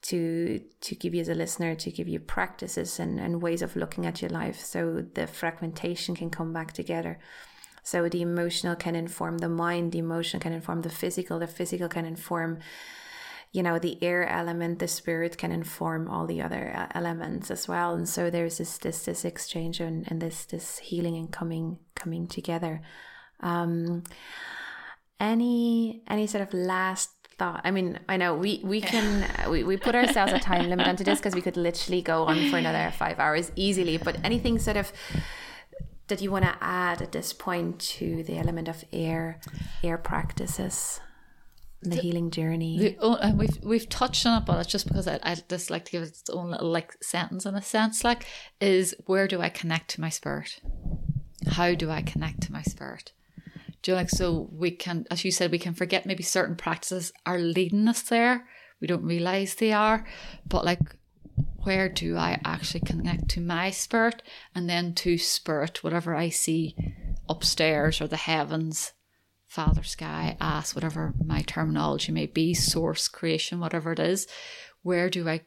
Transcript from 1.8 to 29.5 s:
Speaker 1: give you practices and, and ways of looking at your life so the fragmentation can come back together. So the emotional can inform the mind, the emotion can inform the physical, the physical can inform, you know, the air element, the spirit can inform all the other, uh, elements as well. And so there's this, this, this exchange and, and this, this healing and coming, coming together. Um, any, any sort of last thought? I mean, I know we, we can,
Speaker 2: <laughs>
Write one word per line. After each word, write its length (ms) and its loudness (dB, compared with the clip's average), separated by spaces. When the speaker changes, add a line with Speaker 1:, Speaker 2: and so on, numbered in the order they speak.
Speaker 1:
give 180 -6
you 120 -2
practices 800 -4
and, 200 -2
and 220 -2
ways 220 0
of 120 -6
looking 300 -4
at 160 -4
your 80 -4
life 300 -4
so 440 -2
the 100 0
fragmentation 920 -6
can 140 -6
come 240 -6
back 200 -8
together. 440 -4
So 260 0
the 140 0
emotional 540 0
can 200 -2
inform 440 -4
the 100 -2
mind, 440 0
the 40 -2
emotion 420 -2
can 140 -2
inform 300 -4
the 80 -6
physical, 480 -4
the 80 -4
physical 420 -4
can 160 -4
inform, 540 -4
you 100 0
know, 160 4
the 260 -2
air 240 2
element, 520 0
the 80 0
spirit 500 -2
can 140 -2
inform 580 -2
all 160 -2
the 160 -2
other, 340 -4
uh, 120 -4
elements 540 -4
as 160 -6
well. 260 0
And 160 -2
so 220 0
there's 260 -2
this, 220 -6
this, 260 -4
this 180 -4
exchange 560 -4
and, 300 -4
and 100 -2
this, 260 -6
this 340 -8
healing 380 -2
and 140 -8
coming, 460 -4
coming 320 -6
together. 560 -4
Um, 640 0
any, 880 4
any 200 2
sort 140 0
of 120 -4
last 560 0
thought? 260 -2
I 80 2
mean, 280 2
I 80 2
know 180 4
we, 280 0
we 180 2
can, 480 2
Speaker 2:
<laughs> 100 2